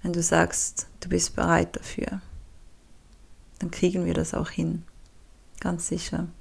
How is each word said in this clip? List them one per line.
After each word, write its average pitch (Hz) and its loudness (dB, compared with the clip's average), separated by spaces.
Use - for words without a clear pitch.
Wenn 175 0
du 170 2
sagst, - 2
du 180 -8
bist 175 2
bereit 170 4
dafür, - -6
dann 175 -2
kriegen 180 2
wir 170 2
das 160 0
auch - -2
hin. 165 -2
Ganz 175 -2
sicher. 170 -2